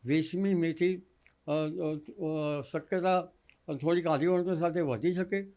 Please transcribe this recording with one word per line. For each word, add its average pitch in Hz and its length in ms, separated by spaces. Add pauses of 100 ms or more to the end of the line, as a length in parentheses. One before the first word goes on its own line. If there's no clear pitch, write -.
વીસમી 160 480
મેથી, 175 440 (500)
અ, 151 40
અ, 156 440 (280)
અ, 151 380 (100)
શક્યતા 180 600 (500)
થોડીક 170 260
આંધી 156 200
વંટો 180 280
સાથે 170 260
વધી 139 320
શકે. 190 440